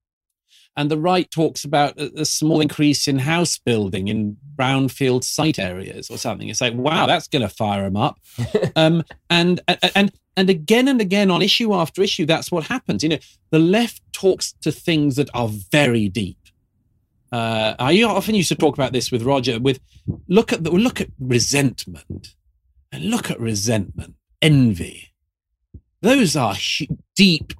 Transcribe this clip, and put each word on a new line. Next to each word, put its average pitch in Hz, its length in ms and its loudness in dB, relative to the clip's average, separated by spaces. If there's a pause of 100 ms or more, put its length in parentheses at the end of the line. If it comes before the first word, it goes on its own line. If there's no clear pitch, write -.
(800)
and 147 120 -2
the 156 80 0
right 180 320 0
talks 156 340 -2
about 143 340 0
a, 147 220 -10
a 151 60 0
small 156 340 0
increase 147 480 0
in 139 120 0
house 165 360 0
building 101 520 -2
in 107 280 -4 (200)
brownfield 131 680 0
site 156 340 -2
areas 95 520 -8
or 117 80 -12
something. 107 320 -8
It's 110 100 -6
like, 120 140 0
wow, 139 320 0
that's 151 220 0
gonna 120 200 -2
fire 101 360 -2
'em 95 120 -4
up. 117 220 -2 (280)
<laughs> - 300 -2
Um, 160 260 4 (280)
and, 175 360 4
and, 175 120 0 (160)
and, 202 180 2 (240)
and 190 140 4
again 208 360 2
and 262 140 2
again 202 300 2
on 170 100 2
issue 208 320 0
after 175 300 0
issue, 190 240 0
that's 160 260 0
what 170 120 -2
happens. 180 380 -4
You 147 60 0
know, 160 100 0 (320)
the 160 80 4
left 202 440 2 (100)
talks - 480 -2
to 165 100 -4
things 147 460 0
that 143 160 -2
are 120 160 -2
very 110 640 0
deep. 92 260 -6 (960)
Uh, 113 460 -2
I 151 240 4
often 202 320 0
used 185 160 0
to 170 40 0
talk 156 200 2
about 127 180 -2
this 123 180 -2
with 117 120 -2
Roger, 127 360 0
with 127 220 0 (480)
look 226 240 4
at 190 100 -2
the, 160 80 -4
look 214 300 2
at - 80 -8 (100)
resentment, 120 1160 -2 (580)
and 135 120 -10
look 220 260 -4
at - 100 -6
resentment, 110 760 -4 (260)
envy. 127 720 2 (880)
Those 208 340 4
are 113 180 2
hu-, - 440 -6 (180)
deep, 185 440 2